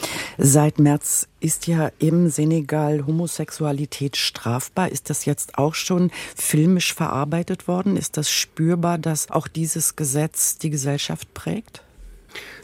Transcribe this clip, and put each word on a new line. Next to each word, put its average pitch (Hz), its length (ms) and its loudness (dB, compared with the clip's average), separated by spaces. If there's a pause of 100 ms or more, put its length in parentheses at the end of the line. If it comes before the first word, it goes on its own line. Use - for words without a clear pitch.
(380)
Seit 147 400 4
März 147 520 4 (100)
ist - 280 -2
ja 160 320 0
im 165 280 4
Senegal 151 800 0
Homosexualität 151 1120 -2
strafbar. - 720 -2
Ist - 180 -8
das - 140 -4
jetzt - 340 -4
auch 147 180 2
schon 180 360 2 (240)
filmisch 165 580 4
verarbeitet 165 760 -2
worden? 185 260 2
Ist 175 220 -4
das 151 120 0
spürbar, 170 680 2
dass 156 340 -2
auch 147 160 0
dieses 160 480 -2
Gesetz 151 600 0
die 165 120 -2
Gesellschaft 143 640 -4
prägt? - 480 -8 (840)